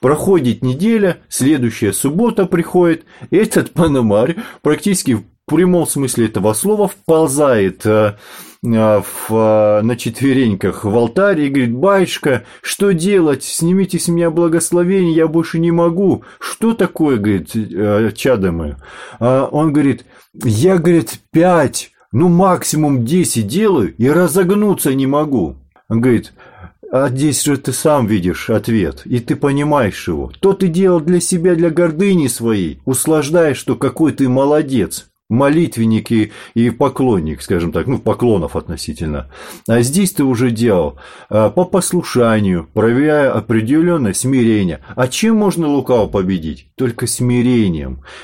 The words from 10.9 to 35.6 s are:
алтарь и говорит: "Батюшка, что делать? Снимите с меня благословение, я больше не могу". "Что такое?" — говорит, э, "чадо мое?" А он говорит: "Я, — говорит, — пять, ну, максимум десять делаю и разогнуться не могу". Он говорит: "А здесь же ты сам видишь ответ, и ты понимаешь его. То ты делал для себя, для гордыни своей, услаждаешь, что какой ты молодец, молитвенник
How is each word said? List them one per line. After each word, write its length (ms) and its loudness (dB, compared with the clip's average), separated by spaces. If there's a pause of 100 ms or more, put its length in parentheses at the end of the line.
алтарь 460 0
и 80 -2
говорит: 240 -2
"Батюшка, 680 0 (180)
что 300 -2
делать? 520 0
Снимите 540 -2
с 100 -4
меня 220 0
благословение, 840 0
я 120 2
больше 320 -2
не 120 0
могу". 540 0 (140)
"Что 340 -4
такое?" — 460 0
говорит, 360 -2
э, 600 -2
"чадо 380 0
мое?" 240 -6 (440)
А 320 2
он 220 0
говорит: 320 0 (260)
"Я, — 460 0
говорит, — 420 0 (100)
пять, 600 2 (200)
ну, 200 2
максимум 720 2
десять 440 0
делаю 460 0
и 140 0
разогнуться 880 0
не 120 0
могу". 500 -2 (320)
Он 120 0
говорит: 320 0 (580)
"А 200 0
здесь 320 -2
же 160 0
ты 140 -6
сам 340 0
видишь 420 -2
ответ, 560 -2
и 140 -2
ты 180 -4
понимаешь 720 -2
его. 320 -6
То 140 4
ты 140 0
делал 320 2
для 200 0
себя, 340 0
для 140 2
гордыни 600 0
своей, 580 -4
услаждаешь, 720 0
что 180 -4
какой 360 0
ты 140 -2
молодец, 840 0 (200)
молитвенник 840 0